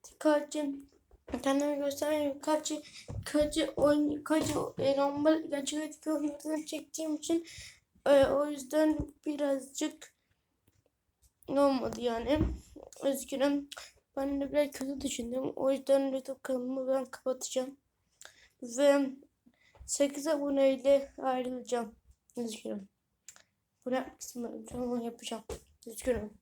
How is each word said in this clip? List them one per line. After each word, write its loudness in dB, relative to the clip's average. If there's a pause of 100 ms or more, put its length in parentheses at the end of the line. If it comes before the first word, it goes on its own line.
dikkatli 0 (680)
kendime 2
göstermeyeyim. -2
Kaç, 0 (520)
kaç 2 (180)
oyun, 4
kaç, 2 (340)
e, 2
normal 2
gerçek -4
hayattaki -6
oyunlardan -2
çektiğim -6
için, -2 (600)
e, 8
o 2
yüzden 2 (280)
birazcık -4 (1300)
ne 2
olmadı 2
yani. 0 (680)
Üzgünüm. 0 (480)
Ben -2
de -4
biraz 2
kötü -8
düşündüm. -4
O 2
yüzden 2
YouTube -6
kanalımı -4
ben 0
kapatacağım. -6 (840)
Ve 4 (760)
sekiz 0
aboneyle 4
ayrılacağım. -4 (420)
Üzgünüm. -8 (960)
Bunu -2
yapmak -6
istemiyorum. -10
Ama -4
yapacağım. -10 (420)
Üzgünüm. -4 (120)